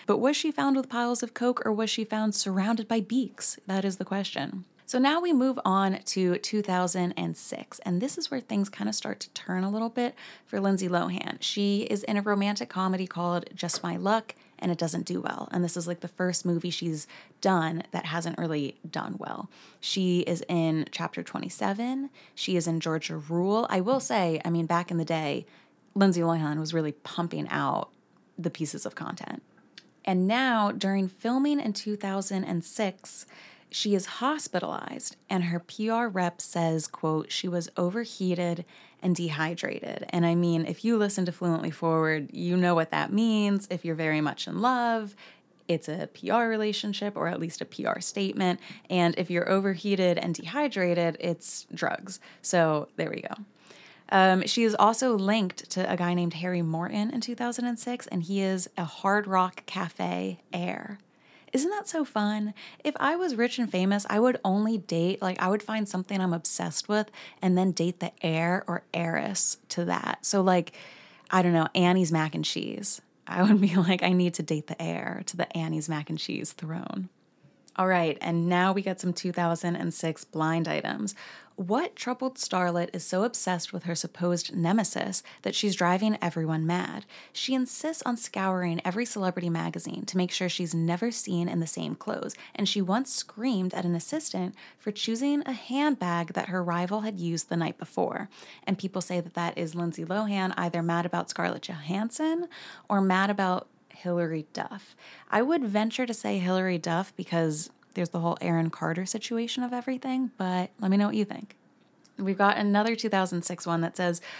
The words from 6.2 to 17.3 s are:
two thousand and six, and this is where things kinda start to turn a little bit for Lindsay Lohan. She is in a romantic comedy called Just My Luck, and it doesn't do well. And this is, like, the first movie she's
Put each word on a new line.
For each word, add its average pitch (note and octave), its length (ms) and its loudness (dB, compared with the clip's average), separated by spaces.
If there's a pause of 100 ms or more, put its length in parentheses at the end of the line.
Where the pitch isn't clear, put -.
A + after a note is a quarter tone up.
two G#3+ 240 0
thousand F3+ 500 2
and E3+ 240 -4
six, - 500 -10
and F3+ 140 2
this C#4 180 -2
is D#4 100 -4
where C4 120 -4
things G3+ 280 -2
kinda G#3 240 -4
start - 280 -4
to - 100 -14
turn F#3 320 -4
a G3 80 0
little A3 180 -2
bit A#3+ 280 -2 (280)
for - 140 -4
Lindsay F#3+ 300 2
Lohan. F3 500 0
She G3+ 440 0
is G3+ 200 -2
in G#3+ 140 -2
a G3+ 60 0
romantic G3+ 460 0
comedy F#3 380 0
called F3 480 -2
Just E3+ 300 -4
My E3+ 120 -4
Luck, G#3 380 0 (240)
and F3+ 140 0
it E3+ 60 -2
doesn't E3+ 280 -2
do F3+ 140 -2
well. - 320 -6
And F3+ 100 2
this E3+ 140 -2
is, E3+ 100 -4
like, F3 140 -6
the F3 80 -8
first F3+ 360 -2
movie F3 260 0
she's D#3+ 360 -4 (340)